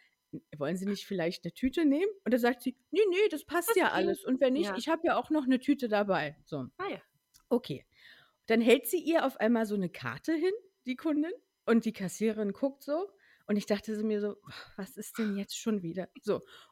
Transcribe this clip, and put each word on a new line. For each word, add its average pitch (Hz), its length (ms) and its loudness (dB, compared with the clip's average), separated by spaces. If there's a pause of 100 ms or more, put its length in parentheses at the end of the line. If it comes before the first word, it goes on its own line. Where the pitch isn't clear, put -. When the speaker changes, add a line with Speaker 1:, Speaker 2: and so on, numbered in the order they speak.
(340)
Speaker 1:
"N-, 165 80 -10 (160)
wollen 151 200 -2
Sie 190 100 -4
nicht 196 200 -4
vielleicht 180 380 -4
'ne 170 80 -8
Tüte 294 320 0
nehmen?" 311 260 4 (140)
Und 220 80 2
da 254 60 4
sagt 240 240 2
sie: 254 120 -4 (160)
"Ne, 349 180 4
ne, 349 80 2 (140)
das 302 140 -6
passt 339 240 -2
Speaker 2:
Das 453 60 4
Speaker 1:
ja 359 140 6
Speaker 2:
geht. - 20 -4
Speaker 1:
alles. - 340 0
Und 262 160 2
wenn 254 120 4
nicht, 294 100 2
Speaker 2:
Ja. 269 120 -2
Speaker 1:
ich 240 140 -6
hab 330 160 0
ja 262 120 2
auch 247 140 -4
noch 302 160 2
'ne 262 120 4
Tüte 254 300 0
dabei." 185 560 0
So. 135 220 -8 (120)
Speaker 2:
Ah 381 100 -4
ja. 214 120 -8 (480)
Speaker 1:
Okay. - 360 -2 (640)
Dann 226 140 4
hält 240 260 6
sie 359 120 0
ihr 302 260 2
auf 262 140 -2
einmal 226 280 2
so 208 100 -2
'ne 185 120 0
Karte 131 460 -6
hin, 330 160 0 (360)
die 254 100 -2
Kundin, 311 340 0 (340)
und 226 200 4
die 220 80 -2
Kassiererin 208 600 -4
guckt 277 300 -4
so 330 260 -4 (380)
und 208 100 0
ich 202 100 -2
dachte 214 300 -4
so 214 80 -4
mir 214 160 0
so: 208 160 -6 (400)
"Was 196 200 -12
ist - 220 -14
denn 214 160 -2
jetzt 196 240 -8
schon 214 240 -2
wieder?" 175 260 -8 (120)
So. 196 240 -2 (260)